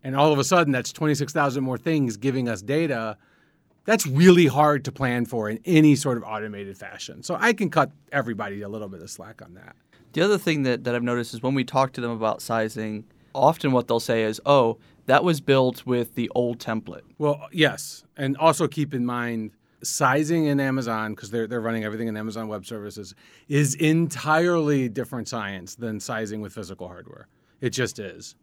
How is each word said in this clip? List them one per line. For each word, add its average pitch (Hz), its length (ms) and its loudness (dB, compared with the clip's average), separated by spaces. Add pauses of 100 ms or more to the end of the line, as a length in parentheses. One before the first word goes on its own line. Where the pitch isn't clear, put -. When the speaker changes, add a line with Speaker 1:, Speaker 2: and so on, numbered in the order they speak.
Speaker 1:
And 131 140 -4
all 151 160 6
of 143 80 4
a 135 40 2
sudden, 165 280 4
that's 123 200 -2
twenty-six 147 400 -2
thousand 143 300 0
more 127 160 -4
things 143 380 0
giving 127 320 -2
us 101 140 -4
data. 120 540 -4 (680)
That's 214 240 0
really 175 380 8
hard 147 400 4
to 131 60 -6
plan 120 320 -2
for 113 240 -4
in 110 160 -6
any 156 300 8
sort 131 220 0
of 113 80 -10
automated 104 520 -10
fashion. - 460 -16
So 170 160 -6
I 233 140 2
can 185 180 -2
cut 143 220 2 (180)
everybody 107 520 -4
a 101 60 -10
little 107 200 -10
bit 90 140 -16
of 107 60 -16
slack 104 320 -18
on 87 140 -20
that. 92 220 -20 (360)
Speaker 2:
The 156 100 0
other 202 160 4
thing 151 260 0
that, 123 200 0
that 120 120 0
I've 120 80 -2
noticed 120 300 -2
is 117 80 -10
when 131 120 0
we 135 80 2
talk 135 300 0
to - 80 -10
them 120 100 -4
about 110 320 -2
sizing, 110 600 -4 (280)
often 143 380 2
what 123 160 2
they'll 117 140 0
say 113 240 0
is, 107 200 -2
"Oh, 127 340 4 (280)
that 135 160 6
was 165 180 2
built 131 460 2
with 120 300 -2
the 120 180 -4
old 120 240 -2
template." - 440 -8 (160)
Speaker 1:
Well, 147 340 -2
yes. 135 500 0 (140)
And 139 200 -2
also 160 300 4
keep 147 260 -4
in 123 140 -2
mind, 120 460 -4 (320)
sizing 151 640 2
in 143 120 2
Amazon, 117 560 -2
'cause 101 160 -14
they're, 113 160 -2
they're 120 140 -6
running 113 240 -2
everything 110 240 -6
in 107 80 -6
Amazon 110 320 -8
Web 104 180 -10
Services, 104 480 -14 (340)
is 147 280 2
entirely 156 1120 2
different 117 400 -8
science 98 480 -10
than 110 240 -8
sizing 110 400 -8
with 101 120 -12
physical 92 360 -12
hardware. - 400 -20 (320)
It 127 100 -2
just 120 300 -4
is. - 420 -14